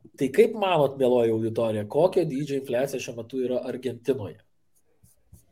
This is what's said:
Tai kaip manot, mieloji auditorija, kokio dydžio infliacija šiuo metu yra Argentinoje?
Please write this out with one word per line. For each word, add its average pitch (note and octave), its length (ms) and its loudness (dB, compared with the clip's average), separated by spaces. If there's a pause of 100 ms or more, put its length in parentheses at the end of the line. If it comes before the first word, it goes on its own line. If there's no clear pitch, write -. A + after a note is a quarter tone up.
(160)
Tai C3+ 160 0
kaip A3+ 220 6
manot, F3+ 420 2
mieloji B2 380 4
auditorija, A2 500 -2
kokio F3 400 2
dydžio C#3 360 -4
infliacija C3+ 400 -4
šiuo A#2+ 160 -10
metu A#2 260 -8
yra B2 240 -2
Argentinoje? A#2+ 720 -6 (1120)